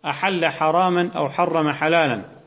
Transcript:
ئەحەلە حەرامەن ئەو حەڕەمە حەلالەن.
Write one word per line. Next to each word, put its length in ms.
ئەحەلە 520
حەرامەن 580
ئەو 180
حەڕەمە 460
حەلالەن. 420